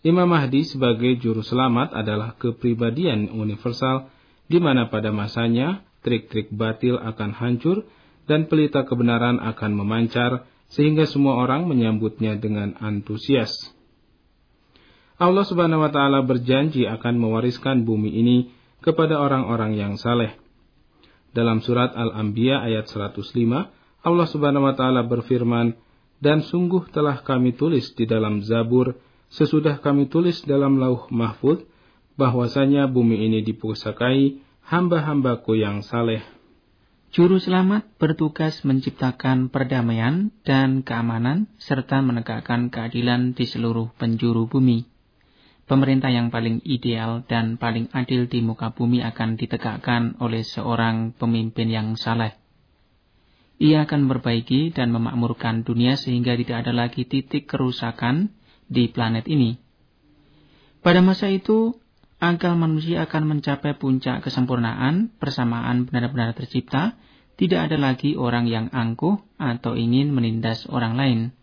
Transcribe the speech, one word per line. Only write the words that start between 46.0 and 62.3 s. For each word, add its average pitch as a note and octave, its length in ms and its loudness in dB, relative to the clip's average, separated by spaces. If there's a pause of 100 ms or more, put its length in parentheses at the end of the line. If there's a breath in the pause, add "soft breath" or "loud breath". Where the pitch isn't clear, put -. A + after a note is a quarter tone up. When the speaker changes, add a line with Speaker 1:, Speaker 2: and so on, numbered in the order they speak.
Speaker 2:
yang A#2 160 0
paling A#2 400 -2
ideal A#2 560 -4
dan A2+ 320 -2
paling A2+ 400 -4
adil B2 320 -2
di A#2 160 -2
muka A2+ 320 -6
bumi A#2+ 240 2
akan A2+ 400 -4
ditegakkan A#2 800 -4
oleh A2+ 240 -4
seorang A2+ 720 -2
pemimpin A2+ 560 -2
yang A2 240 -4
saleh. A2+ 400 -4 (1200)
Ia D3+ 320 4
akan C#3+ 160 2
memperbaiki B2+ 720 0
dan A#2+ 160 0
memakmurkan A#2 720 -2
dunia A#2+ 320 2
sehingga A#2+ 400 -2
tidak A#2+ 240 -4
ada A#2 160 -2
lagi A#2+ 320 -2
titik C#3 400 -4
kerusakan B2+ 880 -2 (320 soft breath)
di B2 160 2
planet A2+ 400 -2
ini. B2 320 2 (1300 soft breath)
Pada F3+ 160 6
masa F#3+ 320 4
itu, A3 400 2 (440)
akal E3+ 400 0